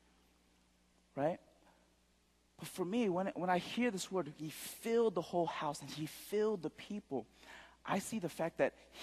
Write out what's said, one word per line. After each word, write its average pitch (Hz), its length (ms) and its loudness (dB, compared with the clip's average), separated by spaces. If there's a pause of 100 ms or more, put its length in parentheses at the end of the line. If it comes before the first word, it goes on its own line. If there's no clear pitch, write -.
(1160)
right? 151 220 2 (1160)
But 165 120 -12
for 185 160 -2
me, 214 240 2
when, 185 260 0
when 180 140 0
I 180 80 6
hear 233 340 2
this 190 180 -4
word, 170 280 0
"He 151 140 -6
filled 226 640 2
the 175 60 4
whole 170 260 2
house 151 340 -2
and 135 80 -10
he 151 160 -4
filled 208 580 0
the 151 60 -2
people," 143 580 -6 (580)
I 190 140 0
see 220 200 -4
the 175 100 -2
fact 165 300 -4
that 139 140 4 (300)